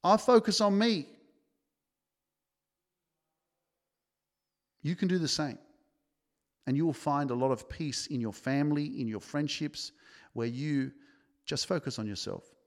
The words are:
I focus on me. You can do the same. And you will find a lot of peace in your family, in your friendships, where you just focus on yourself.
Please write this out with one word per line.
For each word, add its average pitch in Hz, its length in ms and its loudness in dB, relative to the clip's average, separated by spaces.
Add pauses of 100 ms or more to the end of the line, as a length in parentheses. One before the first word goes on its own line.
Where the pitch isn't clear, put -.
I 196 140 6
focus 226 420 6
on 202 160 4
me. 208 360 2 (3750)
You 165 140 -2
can 190 120 0
do 185 100 2
the 160 100 0
same. 147 300 -2 (1080)
And 131 100 2
you 160 80 2
will 156 80 2
find 143 360 -2
a 123 60 0
lot 131 160 2
of - 160 -4
peace - 400 -6
in 127 140 -4
your 110 100 -2
family, 147 680 -2
in 117 60 -2
your 107 120 -4
friendships, - 720 -6 (420)
where 117 140 -4
you 135 440 -2 (520)
just - 220 -6
focus 143 340 -4
on 107 80 -6
yourself. - 480 -10 (120)